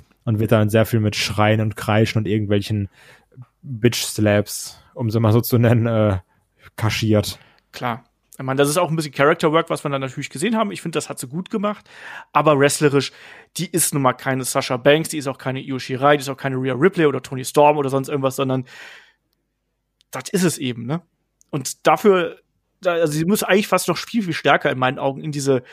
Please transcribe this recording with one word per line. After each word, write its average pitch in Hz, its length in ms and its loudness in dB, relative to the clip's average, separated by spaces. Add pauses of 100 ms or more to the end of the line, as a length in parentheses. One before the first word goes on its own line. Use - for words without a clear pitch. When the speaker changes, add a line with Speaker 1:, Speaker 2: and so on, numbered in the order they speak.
(260)
Speaker 1:
Und 110 140 0
wird 110 120 0
dann 107 180 4
sehr 110 160 4
viel 117 140 0
mit 107 160 0
Schreien 107 460 0
und 107 140 -2
Kreischen 110 440 0
und 110 80 -2
irgendwelchen 104 600 -2 (720)
Bitch-Slaps, 107 1160 -2 (140)
um 117 160 -4
sie 113 100 0
mal 110 120 4
so 113 100 4
zu 120 160 0
nennen, 117 300 4
äh, 107 320 2 (560)
kaschiert. 107 640 0 (320)
Speaker 2:
Klar. 123 320 -8 (340)
Ich 135 80 -10
meine, 135 120 -4
das 143 120 4
ist 151 80 0
auch 175 120 0
ein 160 60 -2
bisschen 156 160 -4
Character-Work, 160 580 2
was 151 140 -6
wir 147 80 -4
dann 139 80 -2
natürlich 131 300 -10
gesehen 202 260 -2
haben. 214 160 -2
Ich 165 100 -12
finde, 170 140 -6
das 147 140 -6
hat 139 100 -12
sie 135 80 -12
gut 160 220 -10
gemacht. 208 400 -6 (420)
Aber 147 260 4
wrestlerisch, 143 540 2 (460)
die 170 120 -8
ist 165 240 -2
nun 147 80 -2
mal 127 120 4
keine 131 320 -4
Sasha 131 320 -2
Banks, 147 320 4
die 160 80 -8
ist 139 100 -6
auch 131 100 -6
keine 131 220 -6
Io 135 180 -8
Shirai, 135 380 2
die 143 60 0
ist 131 80 -8
auch 131 80 -6
keine 135 180 -4
Rhea 131 180 -2
Ripley 165 320 2
oder 131 160 0
Toni 127 220 -10
Storm 147 340 4
oder 135 120 -2
sonst 135 180 -2
irgendwas, 135 300 -2
sondern 131 260 0 (1500)
das - 200 -12
ist 185 120 0
es 170 140 0
eben, 120 280 -6
ne? 151 160 -6 (480)
Und - 360 -6
dafür 180 520 4 (440)
da, 180 120 0
also 165 200 0
sie 160 120 -2
muss 202 180 0
eigentlich 202 240 2
fast - 200 0
noch 170 100 0
viel, - 260 -4
viel 170 100 -4
stärker 143 380 2
in 131 80 -4
meinen 127 200 0
Augen 139 220 -4
in 156 100 -6
diese 135 420 0